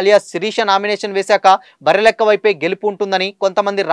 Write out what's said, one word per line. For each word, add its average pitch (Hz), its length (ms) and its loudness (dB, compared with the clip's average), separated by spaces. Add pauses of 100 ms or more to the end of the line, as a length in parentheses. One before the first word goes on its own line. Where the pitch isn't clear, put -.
అలియాస్ 202 320 2
శిరీష 202 260 -4 (140)
నామినేషన్ 202 460 -4
వేశాక 190 280 2 (400)
బర్రెలక్క 214 420 2
వైపే 202 360 0
గెలుపు 190 260 -6
ఉంటుందని 190 380 -4 (140)
కొంతమంది 196 380 -2 (100)